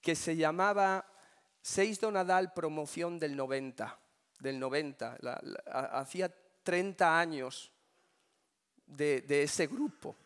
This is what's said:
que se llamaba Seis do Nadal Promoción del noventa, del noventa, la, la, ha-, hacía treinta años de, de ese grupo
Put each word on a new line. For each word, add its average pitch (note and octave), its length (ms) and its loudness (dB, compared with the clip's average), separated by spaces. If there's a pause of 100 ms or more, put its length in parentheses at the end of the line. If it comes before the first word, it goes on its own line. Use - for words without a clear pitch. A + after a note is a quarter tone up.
que E3 140 2
se E3 200 -2
llamaba F#3+ 680 4 (560)
Seis G3+ 380 0
do A3 120 0
Nadal F#3 420 4
Promoción D#3+ 680 -4
del D3+ 160 -2
noventa, C3+ 640 -4 (400)
del C3+ 200 -4
noventa, C3 640 -4
la, B2 220 -6
la, - 240 -10
ha-, C3 320 -2
hacía F3 340 -4 (300)
treinta F3+ 560 4
años D3 520 -4 (1120)
de, C#3+ 360 0
de C#3+ 220 2
ese D3 240 0
grupo B3 480 -6 (100)